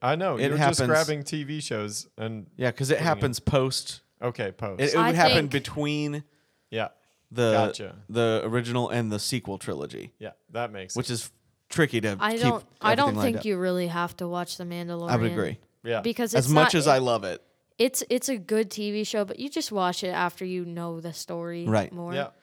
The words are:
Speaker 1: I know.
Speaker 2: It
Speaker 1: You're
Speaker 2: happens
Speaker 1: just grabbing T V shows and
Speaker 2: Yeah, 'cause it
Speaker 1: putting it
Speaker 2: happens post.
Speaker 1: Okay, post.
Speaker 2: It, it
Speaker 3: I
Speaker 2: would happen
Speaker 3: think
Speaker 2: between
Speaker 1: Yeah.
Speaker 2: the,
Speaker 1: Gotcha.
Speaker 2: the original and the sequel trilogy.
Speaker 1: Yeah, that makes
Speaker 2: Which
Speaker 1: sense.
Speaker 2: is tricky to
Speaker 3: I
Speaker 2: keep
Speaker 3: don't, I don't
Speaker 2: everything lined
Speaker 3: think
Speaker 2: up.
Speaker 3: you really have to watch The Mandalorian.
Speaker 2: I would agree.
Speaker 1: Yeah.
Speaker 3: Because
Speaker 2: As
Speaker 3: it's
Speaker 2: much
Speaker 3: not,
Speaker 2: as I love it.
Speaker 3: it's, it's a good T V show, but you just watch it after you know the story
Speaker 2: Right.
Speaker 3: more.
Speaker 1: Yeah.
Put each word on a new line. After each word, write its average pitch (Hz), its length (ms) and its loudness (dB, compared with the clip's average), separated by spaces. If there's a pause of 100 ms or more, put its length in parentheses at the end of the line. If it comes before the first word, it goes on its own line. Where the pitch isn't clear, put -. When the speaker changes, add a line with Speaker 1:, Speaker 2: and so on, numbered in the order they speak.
Speaker 1:
I 127 140 4
know. 175 220 0
Speaker 2:
It 135 100 2
Speaker 1:
You're 147 80 0
Speaker 2:
happens 139 220 4
Speaker 1:
just 131 100 2
grabbing 151 360 4
T 151 200 -6
V 151 160 -6
shows 107 460 -4 (120)
and 110 280 -6 (100)
Speaker 2:
Yeah, 123 160 0
'cause 135 180 -2
it 156 40 4
Speaker 1:
putting 156 120 0
it - 20 2
Speaker 2:
happens - 320 0
post. - 640 0 (200)
Speaker 1:
Okay, 117 300 -4
post. 101 280 -6
Speaker 2:
It, 139 140 2
it - 20 4
Speaker 3:
I 170 120 4
Speaker 2:
would 165 80 2
happen 156 180 6 (140)
Speaker 3:
think - 40 -6
Speaker 2:
between 147 720 -2 (460)
Speaker 1:
Yeah. 110 180 -2 (420)
Speaker 2:
the, 113 220 4
Speaker 1:
Gotcha. 104 440 0 (120)
Speaker 2:
the 110 360 2
original 120 460 0
and 113 200 0
the 107 80 -2
sequel 101 400 -4
trilogy. 71 600 -8
Speaker 1:
Yeah, 107 140 -12 (180)
that 117 220 -6
makes 95 240 -12
Speaker 2:
Which 120 100 -2
Speaker 1:
sense. 120 200 -4
Speaker 2:
is - 40 -16 (400)
tricky 127 320 2
to 104 180 0
Speaker 3:
I 214 120 2
Speaker 2:
keep 226 100 -2
Speaker 3:
don't, 240 220 2 (180)
I 220 140 6
don't 277 140 4
Speaker 2:
everything - 60 -2
lined - 100 2
Speaker 3:
think 226 120 2
Speaker 2:
up. 208 80 -6
Speaker 3:
you 202 120 0
really 180 280 0
have 170 320 -2
to 175 100 -6
watch 175 300 -4
The 180 60 -8
Mandalorian. 175 460 -6
Speaker 2:
I 123 60 2
would 113 160 2
agree. 87 260 -2 (260)
Speaker 1:
Yeah. 117 180 -2
Speaker 3:
Because 233 320 -2
Speaker 2:
As 135 120 4
Speaker 3:
it's 143 60 2
Speaker 2:
much 151 220 8
Speaker 3:
not, 175 60 6
Speaker 2:
as 143 80 2
I 135 100 8
love 120 260 2
it. 90 180 -4 (360)
Speaker 3:
it's, 254 320 2
it's 247 180 0
a 262 80 -2
good 214 340 0
T 208 200 -4
V 208 140 -2
show, 208 200 -2
but 202 140 -10
you 262 100 -8
just 294 240 -4
watch 180 320 0
it 185 60 -2
after 175 340 -2
you 180 220 -4
know 170 340 -8
the 165 120 -8
story 170 540 -8
Speaker 2:
Right. - 260 0
Speaker 3:
more. 175 200 -8
Speaker 1:
Yeah. 139 160 -4 (140)